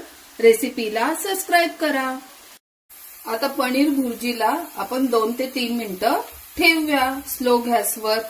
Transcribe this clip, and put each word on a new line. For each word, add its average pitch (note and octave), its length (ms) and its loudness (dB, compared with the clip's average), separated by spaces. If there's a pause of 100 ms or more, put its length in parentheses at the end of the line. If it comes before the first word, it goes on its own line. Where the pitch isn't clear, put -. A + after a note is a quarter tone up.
(400)
रेसिपीला A3+ 760 2
सबस्क्राईब F4+ 540 0 (100)
करा. C4+ 400 -2 (1080)
आता A3+ 200 -2
पनीर C4+ 420 2
भुर्जीला A#3+ 760 0 (120)
आपण C4 300 -2
दोन A#3 340 2
ते B3+ 160 -4
तीन A#3+ 220 -2
मिनिटं G#3+ 360 -2 (440)
ठेवूया D4+ 720 2
स्लो B3 300 2
गॅसवर. A3 600 0 (100)